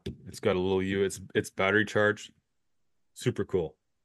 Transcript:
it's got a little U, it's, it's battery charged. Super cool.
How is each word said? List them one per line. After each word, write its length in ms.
it's 100
got 160
a 60
little 220
U, 200
it's, 180
it's 160
battery 340
charged. 480
Super 300
cool. 300